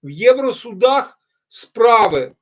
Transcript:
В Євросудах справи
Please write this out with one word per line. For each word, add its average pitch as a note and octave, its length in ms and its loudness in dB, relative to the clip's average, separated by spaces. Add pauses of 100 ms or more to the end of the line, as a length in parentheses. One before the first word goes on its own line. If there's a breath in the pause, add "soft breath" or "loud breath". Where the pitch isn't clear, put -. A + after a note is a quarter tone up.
В C#3 80 -18
Євросудах B3 1080 0 (300)
справи G#3+ 920 0